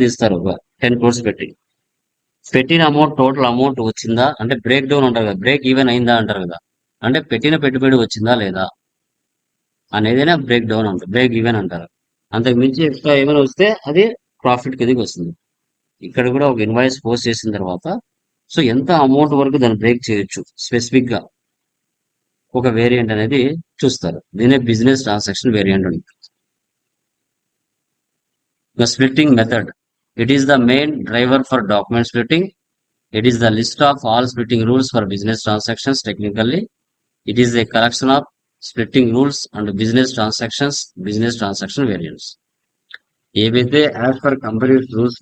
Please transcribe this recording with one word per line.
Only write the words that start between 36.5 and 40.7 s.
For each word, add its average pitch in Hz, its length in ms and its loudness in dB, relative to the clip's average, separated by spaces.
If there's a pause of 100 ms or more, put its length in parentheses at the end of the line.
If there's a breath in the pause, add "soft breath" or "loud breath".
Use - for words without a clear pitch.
It 110 140 -2
is 120 80 0 (100)
a 107 120 -4
collection 120 420 0
of 143 80 -2 (440)
splitting 120 380 0 (100)
rules 139 220 0 (180)
and 104 100 -4 (140)
business 123 360 2
transactions, 117 580 -4 (320)